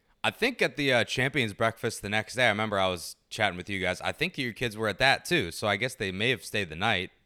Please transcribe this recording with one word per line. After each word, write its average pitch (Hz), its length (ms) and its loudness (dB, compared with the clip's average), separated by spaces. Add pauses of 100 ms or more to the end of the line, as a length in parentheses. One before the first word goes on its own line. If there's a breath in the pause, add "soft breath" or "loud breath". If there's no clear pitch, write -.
(220)
I 110 80 2
think 240 300 -2
at 165 160 2
the, 139 160 2
uh, 117 120 6
Champions 123 500 0
Breakfast 113 480 -2
the 104 60 -6
next 107 260 -2
day, 127 120 4
I - 20 8
remember 104 300 2
I 95 100 4
was 90 280 -4 (140)
chatting 98 260 0
with 90 140 -10
you 98 100 -2
guys. 90 200 0
I 92 120 -2
think 175 240 -4
your 123 160 -4
kids 110 240 -6
were 110 120 -2
at 98 100 -4
that 131 260 4
too, 120 260 0
so - 160 -4
I 101 100 4
guess 120 180 -4
they 98 180 -4
may 104 160 -2
have 123 160 -2
stayed 101 240 -4
the 76 80 -10
night. 92 340 0 (160)